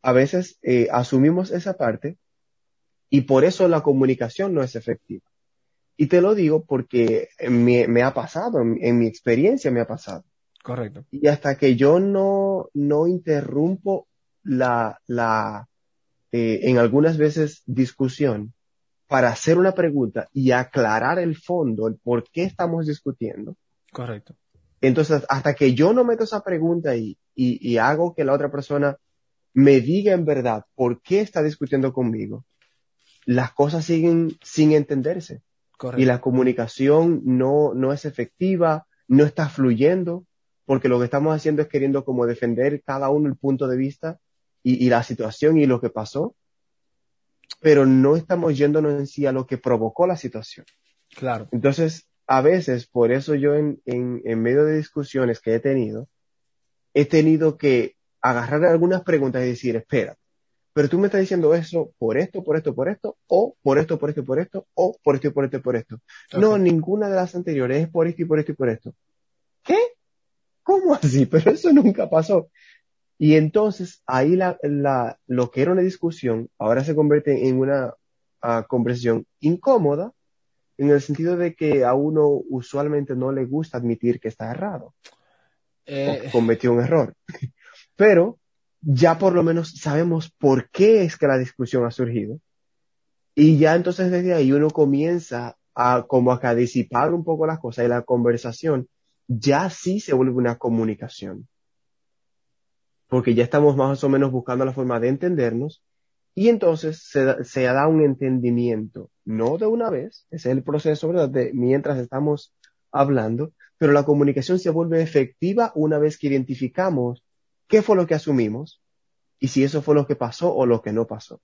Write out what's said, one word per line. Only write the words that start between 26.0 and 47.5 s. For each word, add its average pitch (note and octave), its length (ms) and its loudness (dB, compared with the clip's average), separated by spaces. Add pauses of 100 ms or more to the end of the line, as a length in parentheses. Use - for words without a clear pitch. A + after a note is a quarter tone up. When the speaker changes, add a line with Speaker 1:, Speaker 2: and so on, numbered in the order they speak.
Speaker 1:
meto A3+ 220 0
esa G#3+ 180 -8
pregunta E3 460 -2
ahí A2+ 280 -6 (180)
y, B2 360 -2
y A#2 60 2
hago D3+ 380 0
que D3+ 100 -2
la C3+ 80 2
otra C#3+ 180 -2
persona C#3+ 460 -4 (560)
me C#3 260 8
diga F#3 340 0
en E3+ 120 0
verdad B2 400 -2 (100)
por A#2+ 260 -2
qué G3 200 0
está F3 220 -4
discutiendo C#3 500 -2
conmigo, A2+ 520 -6 (800)
las B2 280 -2
cosas D#3 320 0
siguen E3 560 2
sin D3+ 320 2
entenderse. D3 680 -2 (360)
Speaker 2:
Correcto. B2 240 -4
Speaker 1:
Y C3 40 6
la B2 160 2
comunicación C3 1040 0
no, B2+ 480 0
no C3 200 -2
es D3 120 -8
efectiva, D#3+ 840 -2 (200)
no D3 180 6
está D3+ 240 -4
fluyendo, E3 760 0 (400)
porque C3+ 240 0
lo B2 100 2
que B2 60 0
estamos D3 300 0
haciendo D3+ 260 -2
es D3+ 80 -4
queriendo C#3 340 -2
como B2 220 -2
defender B2 600 -2
cada C#3 240 -4
uno D3 200 0
el B2+ 80 -6
punto C3+ 300 -2
de B2+ 100 -2
vista C#3+ 420 -8 (440)
y, B2 220 2
y B2 40 4
la A#2+ 140 2
situación A#2+ 540 0
y D3 80 4
lo B2 140 2
que A#2+ 100 -4
pasó, C3+ 460 -8 (1200)